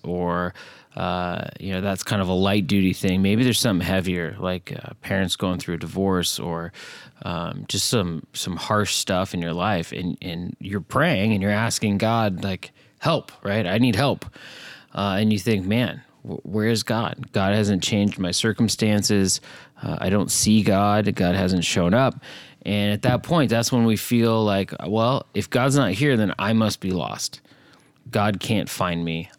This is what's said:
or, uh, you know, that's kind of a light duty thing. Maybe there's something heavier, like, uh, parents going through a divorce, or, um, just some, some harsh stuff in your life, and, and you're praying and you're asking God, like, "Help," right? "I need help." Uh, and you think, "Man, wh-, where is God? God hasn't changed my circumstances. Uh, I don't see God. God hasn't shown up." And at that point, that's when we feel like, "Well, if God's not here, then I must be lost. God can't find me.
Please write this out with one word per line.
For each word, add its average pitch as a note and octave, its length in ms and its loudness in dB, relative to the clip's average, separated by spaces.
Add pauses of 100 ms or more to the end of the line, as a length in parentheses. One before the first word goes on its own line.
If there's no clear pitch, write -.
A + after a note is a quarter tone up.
or, F2 500 -2 (420)
uh, F2+ 500 -2 (140)
you F#2+ 120 -6
know, F#2 100 -2
that's G2 220 -2
kind G2+ 180 0
of F#2 60 0
a F2+ 60 0
light G2 340 2
duty F#2 260 4
thing. F#2+ 300 2
Maybe G#2+ 200 4
there's B2 160 2
something F2+ 280 2
heavier, F2+ 520 -2
like, F2+ 380 -4
uh, - 240 -14
parents F#2+ 340 -2
going F2+ 220 -2
through E2+ 180 -6
a D#2+ 40 -4
divorce, F2+ 580 -2
or, E2 360 -8 (500)
um, E2+ 440 -6
just - 200 -2
some, F2 460 -2
some F2+ 240 -6
harsh G#2 360 0
stuff F#2+ 400 -2
in F2+ 80 -4
your E2+ 120 -4
life, F2 380 -2
and, F2+ 300 -6
and F2 380 -10
you're G2 220 -6
praying A2+ 520 2
and G2 80 0
you're G2+ 100 2
asking G#2 460 0
God, A2 460 0
like, G2 280 -6 (280)
"Help," - 320 -2 (120)
right? G2+ 220 0
"I F#2+ 140 2
need A#2+ 160 4
help." A#2 300 0 (680)
Uh, G2 240 0
and G#2+ 160 2
you G2+ 60 0
think, G2 260 0
"Man, G#2+ 360 0 (200)
wh-, G2+ 240 -12
where G#2+ 220 -2
is A2+ 160 2
God? A2+ 480 -4
God G2 240 2
hasn't G2+ 260 2
changed G2+ 380 0
my F2+ 120 -2
circumstances. G#2 1080 2 (400)
Uh, D#2+ 180 -4
I F#2 100 -2
don't G2+ 200 2
see G#2+ 320 4
God. G#2 540 4
God F2+ 200 2
hasn't F#2 280 2
shown F2 300 2
up." B2+ 280 2 (420)
And G#2 300 0
at G2+ 80 -4
that B2+ 220 2
point, D#3 260 2
that's A#2 220 0
when A#2 140 4
we A2 100 4
feel A2+ 480 2
like, G2+ 280 0 (140)
"Well, A2+ 480 0
if G2+ 160 -2
God's C3 260 4
not A#2 180 4
here, C3+ 220 2
then G#2+ 220 2
I G#2 160 0
must A2 260 2
be F#2+ 120 -4
lost. A#1+ 500 -4 (680)
God G#2 280 2
can't G#2+ 300 -2
find F2 340 -2
me. E2 360 -6